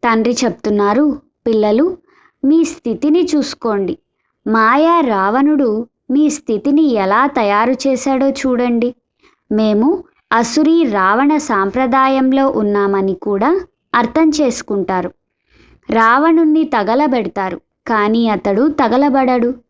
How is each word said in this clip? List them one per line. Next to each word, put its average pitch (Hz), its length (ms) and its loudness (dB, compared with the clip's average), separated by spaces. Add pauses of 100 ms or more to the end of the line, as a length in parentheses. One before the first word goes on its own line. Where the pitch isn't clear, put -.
తండ్రి 233 400 0
చెప్తున్నారు, 214 760 0 (240)
పిల్లలు, 226 500 0 (480)
మీ 311 200 4
స్థితిని 294 640 -2 (100)
చూసుకోండి. 202 640 -4 (500)
మాయా 262 520 2
రావణుడు 240 840 0 (240)
మీ 285 200 2
స్థితిని 285 520 -2
ఎలా 226 440 2
తయారు 226 460 0
చేశాడో 269 580 0
చూడండి. 247 640 -2 (580)
మేము 220 520 0 (280)
అసురీ 302 520 2
రావణ 220 520 2
సాంప్రదాయంలో 262 1120 0
ఉన్నామని 202 680 -2
కూడా 214 460 -2 (340)
అర్థం 247 360 0
చేసుకుంటారు. 202 840 -4 (800)
రావణుణ్ణి 302 760 2
తగలబెడతారు, 220 960 -2 (260)
కానీ 226 420 0
అతడు 208 400 0
తగలబడడు. 254 840 0 (160)